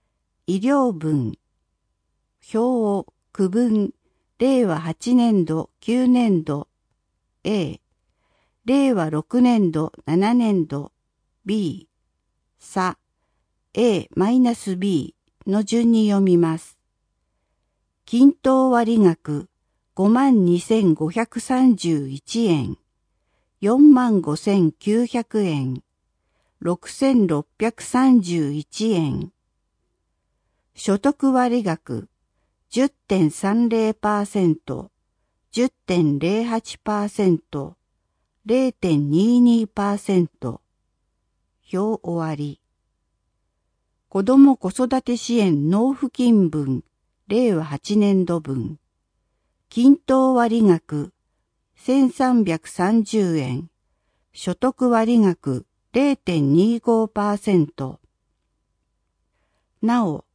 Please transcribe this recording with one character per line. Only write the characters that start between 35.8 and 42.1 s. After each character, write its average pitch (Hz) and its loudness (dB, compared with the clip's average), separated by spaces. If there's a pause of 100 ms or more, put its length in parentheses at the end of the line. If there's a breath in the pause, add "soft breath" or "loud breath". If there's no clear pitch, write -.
零 196 -2
八 226 -8
パ 208 -6
ー 208 -6
セ 196 0
ン 160 2
ト、 151 -12 (680)
零 254 -2
点 147 -2
二 226 2
二 233 2
パ 202 -4
ー 208 -4
セ 190 -2
ン 170 0
ト。 - -12 (1120)
表 208 -4
終 170 -6